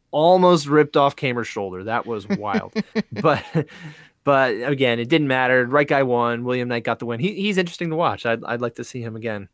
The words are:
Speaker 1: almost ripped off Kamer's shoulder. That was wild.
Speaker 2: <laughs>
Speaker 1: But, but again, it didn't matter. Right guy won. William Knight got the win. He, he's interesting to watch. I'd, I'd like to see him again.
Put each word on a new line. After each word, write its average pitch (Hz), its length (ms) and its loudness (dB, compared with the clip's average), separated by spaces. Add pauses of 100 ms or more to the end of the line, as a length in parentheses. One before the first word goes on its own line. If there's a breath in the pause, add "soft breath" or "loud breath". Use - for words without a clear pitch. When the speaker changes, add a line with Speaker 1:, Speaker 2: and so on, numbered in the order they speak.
(120)
Speaker 1:
almost 175 560 6
ripped 147 280 4
off 143 200 4
Kamer's 120 320 -4
shoulder. 95 360 -8
That 110 220 -4
was 104 240 -8
wild. 101 440 -4 (200)
Speaker 2:
<laughs> - 180 -6
Speaker 1:
But, 147 320 0 (800 loud breath)
but 135 260 4 (200)
again, 127 300 2
it 120 100 -4
didn't 156 180 4
matter. 127 380 2
Right 139 220 2
guy 139 160 2
won. 120 400 0
William 123 240 -2
Knight 120 160 -4
got 117 160 -2
the 120 80 -8
win. 117 120 -6
He, 196 140 -2
he's 196 240 -2
interesting 170 320 -4
to 156 60 -4
watch. 143 320 -2
I'd, 117 160 -2
I'd 120 180 -6
like 120 140 -6
to 117 80 -12
see 123 180 -12
him 113 140 -10
again. 110 380 -8